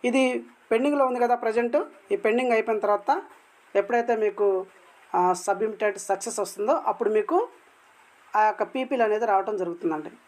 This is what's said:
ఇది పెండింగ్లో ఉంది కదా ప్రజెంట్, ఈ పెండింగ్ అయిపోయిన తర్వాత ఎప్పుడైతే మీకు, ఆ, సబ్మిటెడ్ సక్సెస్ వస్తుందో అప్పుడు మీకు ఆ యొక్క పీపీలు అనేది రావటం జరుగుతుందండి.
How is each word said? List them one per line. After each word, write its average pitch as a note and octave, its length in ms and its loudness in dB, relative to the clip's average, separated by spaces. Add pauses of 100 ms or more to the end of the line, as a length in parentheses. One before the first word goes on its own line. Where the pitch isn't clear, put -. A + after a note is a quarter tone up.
ఇది C4 160 4 (460)
పెండింగ్లో C#4 380 2
ఉంది B3 160 -2
కదా A#3+ 180 2
ప్రజెంట్, A#3 340 0 (360)
ఈ G3 120 0
పెండింగ్ A#3+ 320 2
అయిపోయిన A3 280 0
తర్వాత G#3 380 0 (580)
ఎప్పుడైతే A#3 360 0
మీకు, G3+ 500 0 (480)
ఆ, F#3 60 2 (120)
సబ్మిటెడ్ G3+ 680 -2
సక్సెస్ G3 460 -4
వస్తుందో G#3 300 -2 (160)
అప్పుడు A3 260 -2
మీకు F4 320 0 (880)
ఆ G#3+ 100 4
యొక్క G#3+ 160 0
పీపీలు B3 440 -2
అనేది G#3+ 260 0
రావటం G3 300 0
జరుగుతుందండి. D#3+ 480 -4 (180)